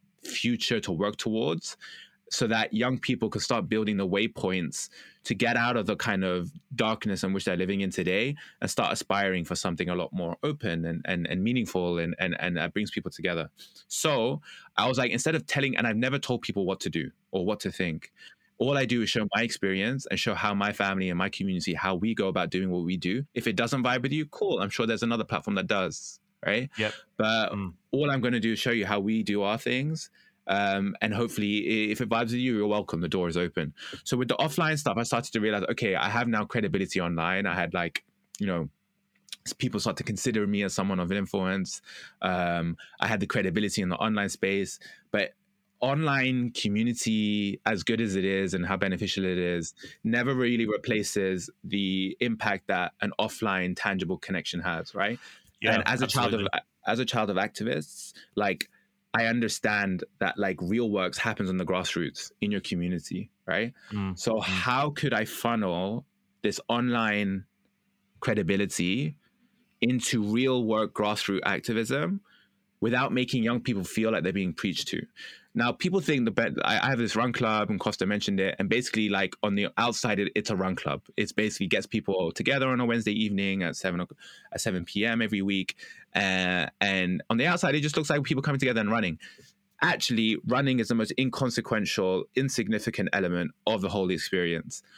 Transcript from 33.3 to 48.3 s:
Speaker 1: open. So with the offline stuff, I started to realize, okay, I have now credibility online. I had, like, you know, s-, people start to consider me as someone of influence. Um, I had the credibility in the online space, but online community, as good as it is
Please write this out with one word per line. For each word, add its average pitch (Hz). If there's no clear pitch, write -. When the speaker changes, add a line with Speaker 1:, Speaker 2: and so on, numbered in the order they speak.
Speaker 1:
open. 82
So -
with 123
the 120
offline 156
stuff, -
I 117
started 117
to 113
realize, 104
okay, 98
I 78
have 117
now 107
credibility 95
online. 87
I 85
had, 87
like, 92
you 104
know, 85
s-, -
people -
start 110
to -
consider 107
me 101
as 95
someone 95
of 87
influence. 95
Um, 87
I -
had 110
the 101
credibility 101
in 90
the 90
online 104
space, 98
but 104
online 131
community, 107
as 107
good 113
as 101
it 95
is 95